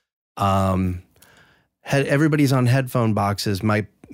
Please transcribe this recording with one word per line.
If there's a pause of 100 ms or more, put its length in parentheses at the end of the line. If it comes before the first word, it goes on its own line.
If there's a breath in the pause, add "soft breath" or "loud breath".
(380 soft breath)
Um, (800 soft breath)
head-,
everybody's
on
headphone
boxes.
My (280)